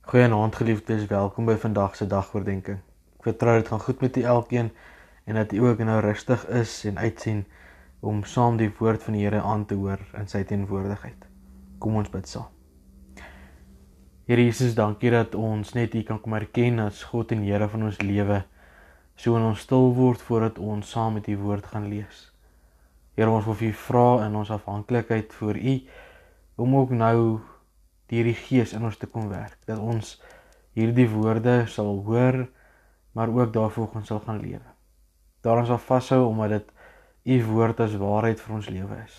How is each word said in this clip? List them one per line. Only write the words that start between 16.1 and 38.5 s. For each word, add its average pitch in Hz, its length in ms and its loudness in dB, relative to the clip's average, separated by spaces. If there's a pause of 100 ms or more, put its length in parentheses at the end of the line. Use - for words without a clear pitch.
kom 110 160 -6
erken 117 480 0
as 101 300 -6
God 117 180 -2
en 104 160 -2
Here 104 240 0
van 110 160 -4
ons 98 160 -6
lewe. 101 380 0 (720)
So 117 240 2
in 113 140 2
ons - 100 -8
stil 131 320 6
word 127 320 4
voordat 110 320 0
ons 104 320 -6
saam 110 300 -2
met 104 100 -6
u 101 80 -2
woord 101 320 -4
gaan 104 160 -8
lees. 104 320 -10 (960)
Here, 110 160 4
ons 110 160 2
wil 110 160 -2
vir 110 80 0
u - 160 -8
vra 123 180 6 (220)
in 107 160 -4
ons 104 160 -8
afhanklikheid 110 800 -2
voor 107 160 -2
u 131 220 0 (840)
om 127 220 2
ook 127 180 0
nou 113 400 4 (720)
deur 117 160 0
die 113 80 0
Gees 120 400 0
in 110 120 -4
ons 107 120 -8
te - 80 -10
kom 110 240 -6
werk, - 260 -10 (100)
dat 110 120 -6
ons 113 380 -4 (580)
hierdie 117 360 4
woorde 110 600 2
sal 101 360 -2
hoor, 127 360 2 (720)
maar 113 160 -2
ook 117 240 2
daarvolgens 110 560 -2
sal 107 140 -4
gaan 104 180 -6
lewe. - 240 -12 (760)
Daaraan 117 240 4
sal 120 140 0
vashou 127 460 2
omdat 107 300 0
dit - 140 -8 (640)
u - 20 4 (100)
woord 110 360 2
as 107 160 -2
waarheid 107 420 0
vir 110 160 -10